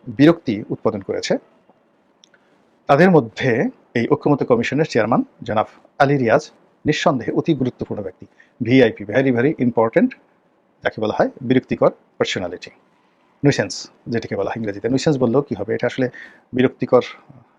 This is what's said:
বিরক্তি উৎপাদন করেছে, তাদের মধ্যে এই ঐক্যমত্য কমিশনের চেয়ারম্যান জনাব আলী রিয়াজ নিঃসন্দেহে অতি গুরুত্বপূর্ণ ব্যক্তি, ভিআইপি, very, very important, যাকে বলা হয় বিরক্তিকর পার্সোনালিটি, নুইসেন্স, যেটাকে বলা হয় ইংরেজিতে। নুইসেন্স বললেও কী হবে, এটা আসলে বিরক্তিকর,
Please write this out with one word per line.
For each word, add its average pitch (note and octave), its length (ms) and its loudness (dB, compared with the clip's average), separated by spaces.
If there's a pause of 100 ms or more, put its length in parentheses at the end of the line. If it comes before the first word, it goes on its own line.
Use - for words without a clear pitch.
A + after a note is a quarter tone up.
বিরক্তি D3 640 2
উৎপাদন G#2+ 320 -4
করেছে, G2 360 -4 (1500)
তাদের D#3+ 240 6
মধ্যে C3 580 2 (240)
এই A#2+ 180 0
ঐক্যমত্য C#3+ 340 0
কমিশনের C3 400 0
চেয়ারম্যান A#2+ 380 0 (200)
জনাব G#2+ 240 -2 (320)
আলী C#3+ 180 2
রিয়াজ A#2+ 340 0 (340)
নিঃসন্দেহে - 460 0
অতি D#3+ 220 0
গুরুত্বপূর্ণ A#2+ 500 -6
ব্যক্তি, F#2+ 220 -4 (380)
ভিআইপি, A2+ 400 4
very, C3 340 0
very C3+ 140 2 (140)
important, B2 440 2 (760)
যাকে - 180 -6
বলা G#2+ 160 0
হয় C4+ 120 2 (120)
বিরক্তিকর B2+ 480 0
পার্সোনালিটি, - 840 -6 (720)
নুইসেন্স, B2+ 460 -2 (180)
যেটাকে A2+ 280 -6
বলা G2 140 -4
হয় G2+ 120 -6
ইংরেজিতে। G#2 280 -6
নুইসেন্স C3+ 280 0
বললেও B2+ 240 0
কী C3+ 140 -6
হবে, G#2 200 -6
এটা B2 120 -2
আসলে B2+ 220 -4 (440)
বিরক্তিকর, B2+ 480 0 (580)